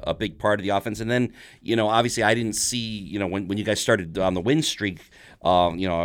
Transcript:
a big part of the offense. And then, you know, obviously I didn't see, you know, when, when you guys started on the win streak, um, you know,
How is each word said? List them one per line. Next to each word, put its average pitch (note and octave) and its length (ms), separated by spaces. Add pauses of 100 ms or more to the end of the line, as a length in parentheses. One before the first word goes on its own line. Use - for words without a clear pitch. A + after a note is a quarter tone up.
a E2 100
big G2+ 240
part G#2 220
of F#2 40
the G2 60
offense. G2+ 280
And A2+ 120
then, B2 240 (260)
you A2+ 160
know, G#2+ 120
obviously A#2 340
I G#2+ 120
didn't A2+ 200
see, - 240
you G#2 400
know, G2 80
when, F#2 220
when G2 100
you G#2+ 60
guys G#2 140
started F#2 380
on F#2+ 160
the F#2 80
win C3+ 220
streak, - 480 (340)
um, F2 340
you F#2+ 80
know, E2+ 180